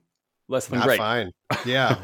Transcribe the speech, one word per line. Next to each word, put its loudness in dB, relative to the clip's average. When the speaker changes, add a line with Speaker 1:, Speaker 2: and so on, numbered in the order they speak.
Speaker 1:
less -4
than -2
Speaker 2:
Not 4
Speaker 1:
great. 4
Speaker 2:
fine. -2
Yeah, 2